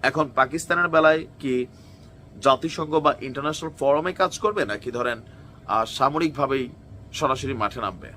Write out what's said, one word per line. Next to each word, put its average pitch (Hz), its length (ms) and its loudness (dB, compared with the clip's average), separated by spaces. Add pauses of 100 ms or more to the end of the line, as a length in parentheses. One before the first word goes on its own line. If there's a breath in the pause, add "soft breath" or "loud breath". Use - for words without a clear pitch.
এখন 135 340 0
পাকিস্তানের 165 520 2
বেলায় 160 380 4 (140)
কি 127 260 0 (760 loud breath)
জাতিসংঘ 151 540 2
বা 151 260 4
ইন্টারন্যাশনাল 147 580 -6
ফোরামে 151 340 2
কাজ 185 260 -2
করবে, 208 260 0
নাকি 104 260 -6
ধরেন, 120 300 -2 (460 loud breath)
আহ, 110 180 2
সামরিকভাবেই 139 840 0 (440)
সরাসরি 135 400 -2
মাঠে 113 280 -4
নামবে? 90 360 -8